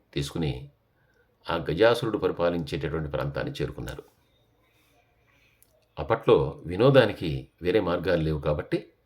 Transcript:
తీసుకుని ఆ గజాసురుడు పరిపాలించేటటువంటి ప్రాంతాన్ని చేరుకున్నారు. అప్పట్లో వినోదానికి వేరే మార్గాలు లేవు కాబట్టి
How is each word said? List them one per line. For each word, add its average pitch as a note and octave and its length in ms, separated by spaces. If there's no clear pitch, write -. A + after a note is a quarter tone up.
తీసుకుని C#2+ 580
ఆ E2 60
గజాసురుడు A2 460
పరిపాలించేటటువంటి D#2+ 920
ప్రాంతాన్ని C2+ 440
చేరుకున్నారు. B1+ 500
అప్పట్లో D2+ 680
వినోదానికి F#2+ 840
వేరే F#2 180
మార్గాలు F2 420
లేవు D2+ 200
కాబట్టి - 520